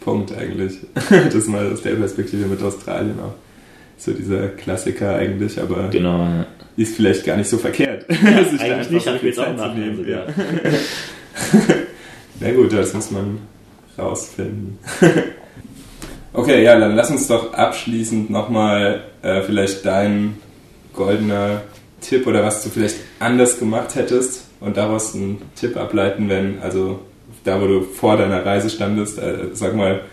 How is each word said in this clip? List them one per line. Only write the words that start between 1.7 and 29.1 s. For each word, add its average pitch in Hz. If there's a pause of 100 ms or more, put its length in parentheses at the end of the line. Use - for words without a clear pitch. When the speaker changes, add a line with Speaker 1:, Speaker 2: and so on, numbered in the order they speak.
Speaker 1:
aus -
der 104
Perspektive 101
mit 98
Australien 101
auch. 101 (640)
So -
dieser 98
Klassiker -
eigentlich, 98
aber 92
Speaker 2:
Genau, 87
ja. 85 (320)
Speaker 1:
ist 110
vielleicht -
gar -
nicht 101
so 117
verkehrt, -
<laughs> -
Speaker 2:
Ja, 196
Speaker 1:
sich 151
da 117
Speaker 2:
eigentlich 123
Speaker 1:
einfach 127
Speaker 2:
nicht, 170
Speaker 1:
so 165
Speaker 2:
hab 123
ich 127
Speaker 1:
viel 127
Speaker 2:
jetzt 117
auch 127
Speaker 1:
Zeit 127
zu 110
Speaker 2:
nachgedacht 110
Speaker 1:
nehmen. 107
Speaker 2:
sogar. 92
Speaker 1:
Ja. -
<laughs> - (640)
Na 107
gut, 131
das 196
muss 104
man 101 (580)
rausfinden. - (240)
<laughs> 165 (1120)
Okay, -
ja, 113
dann 107
lass 120
uns 135
doch -
abschließend 110
nochmal, 104 (180)
äh, 95
vielleicht 98
dein 104 (540)
goldener 104 (400)
Tipp 127
oder 110
was -
du -
vielleicht - (240)
anders 123
gemacht 113
hättest 127 (140)
und 101
daraus 107
einen 98 (120)
Tipp -
ableiten, 101
wenn, 95
also 95 (420)
da, 98
wo 98
du 95
vor -
deiner 95
Reise 101
standest, 104